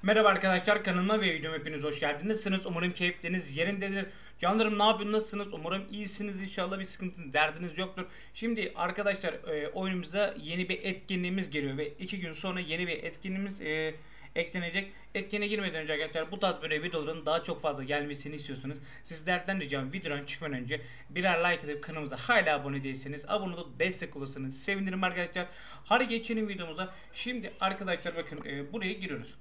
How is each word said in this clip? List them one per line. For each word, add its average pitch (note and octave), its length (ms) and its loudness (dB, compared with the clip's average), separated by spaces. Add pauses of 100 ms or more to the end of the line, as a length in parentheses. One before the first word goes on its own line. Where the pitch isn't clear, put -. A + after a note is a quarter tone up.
(140)
Merhaba G#3+ 160 10
arkadaşlar, F#3+ 540 6
kanalıma F#3+ 380 4
ve F3 120 4
videoma D#3+ 240 -2
hepiniz D3+ 260 -4
hoş D3 160 -2
geldiniz. F3+ 480 0 (180)
Umarım F3+ 260 0
keyifleriniz F3 680 -2
yerindedir. G3 480 0 (340)
Canlarım, G#3+ 400 4
ne G#3 40 8
yapıyorsunuz, G#3 300 4
nasılsınız? G3+ 400 0
Umarım F3 380 -2
iyisiniz G3+ 500 -4
inşallah, F#3+ 380 -2
bir F#3 60 -4
sıkıntınız, F3 480 -6
derdiniz D#3 440 2
yoktur. F#3 280 -4 (280)
Şimdi A3 420 0
arkadaşlar, F#3+ 580 2
e, D3+ 360 -2
oyunumuza F#3+ 720 0
yeni F3 280 -2
bir - 140 -2
etkinliğimiz F#3 640 0
geliyor C#3+ 280 0
ve D3 120 -2
iki F#3 300 -6
gün E3+ 120 -4
sonra F3+ 280 -2
yeni E3+ 280 -2
bir E3 160 -2
etkinliğimiz, F#3+ 580 -4
e, D#3 340 0 (400)
eklenecek. F3 560 0 (240)
Etkinliğe G#3 340 0
girmeden F#3+ 320 0
önce D3+ 120 0
arkadaşlar, D#3 380 0
bu G3 80 -4
tarz F#3 220 2
böyle D3+ 220 0
videoların D#3+ 420 -2
daha E3 180 4
çok E3+ 180 -4
fazla C#3 220 0
gelmesini D3 520 -2
istiyorsanız C#3+ 420 -6 (260)
sizlerden F3+ 580 0
ricam C3+ 320 -2
videodan D3 320 -2
çıkmadan C#3+ 320 -4
önce B2+ 240 -4 (280)
birer E3+ 300 4
like E3+ 320 2
atıp D3 120 -4
kanalımıza D3 340 -4
hala F3+ 380 6
abone C#3 280 0
değilseniz C#3 440 -6
abone F#3+ 280 2
olup D3 240 -10
destek F3+ 360 0
olursanız C3+ 480 -6
sevinirim F#3+ 400 2
arkadaşlar. F3+ 440 0 (380)
Hadi B3 220 6
geçelim A3+ 400 0
videomuza. F#3 460 -4 (200)
Şimdi A#3+ 460 -4
arkadaşlar F#3 560 0
bakın, D#3+ 300 -4
e, C#3+ 280 -6
buraya F#3+ 200 -2
giriyoruz. C#3+ 480 -6